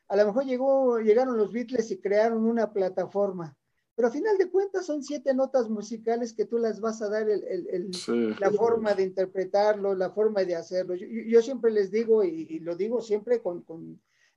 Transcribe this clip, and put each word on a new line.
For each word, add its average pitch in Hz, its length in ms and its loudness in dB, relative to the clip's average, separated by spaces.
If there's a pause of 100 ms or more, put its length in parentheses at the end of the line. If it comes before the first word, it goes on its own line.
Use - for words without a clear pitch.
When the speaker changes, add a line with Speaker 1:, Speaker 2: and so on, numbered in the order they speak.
Speaker 1:
a 196 80 -2
lo 208 100 6
mejor 220 200 0
llegó, 262 540 2
llegaron 233 380 4
los 196 140 0
Beatles 233 400 -4
y 190 80 -6
crearon 220 460 2
una 226 260 0
plataforma, 185 840 -2 (400)
pero 233 140 2
a - 20 0
final 381 260 0
de 370 120 2
cuentas 381 360 0
son 302 180 -4
siete 285 300 -2
notas 262 360 0
musicales 226 640 -4
que 208 120 -2
tú 233 120 -2
las 220 240 -2
vas 226 200 -4
a 208 80 -2
dar 214 200 0
el, 202 160 0
el, 185 240 -6
el, 180 240 -4
Speaker 2:
Sí. - 460 -2
Speaker 1:
la 190 120 2
forma 220 420 2
de 190 100 0
interpretarlo, 190 920 0
la 185 160 0
forma 214 320 2
de 175 100 -2
hacerlo. 180 420 -4
Yo, 190 120 -10
yo, 226 180 -8
yo 226 160 6
siempre 226 300 0
les 202 200 0
digo, 220 300 4
y, 160 280 -2
y 160 100 -8
lo 170 160 -6
digo 220 260 -2
siempre 214 400 0
con, 175 200 -6
con, 165 400 -16 (360)